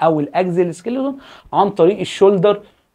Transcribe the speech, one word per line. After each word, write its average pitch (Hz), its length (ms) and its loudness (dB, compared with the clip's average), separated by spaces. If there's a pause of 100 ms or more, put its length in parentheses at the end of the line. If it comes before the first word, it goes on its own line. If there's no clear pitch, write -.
او 156 200 0
الاكزيال 175 540 -2
سكيلتون 269 440 -6 (340)
عن 190 180 0
طريق 196 300 2
الشولدر 202 600 2 (320)